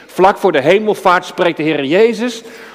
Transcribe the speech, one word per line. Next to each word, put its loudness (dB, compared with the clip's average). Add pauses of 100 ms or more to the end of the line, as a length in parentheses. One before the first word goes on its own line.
Vlak 0
voor 0
de 2
hemelvaart 0
spreekt -4
de -6
Heer -2
Jezus 0 (320)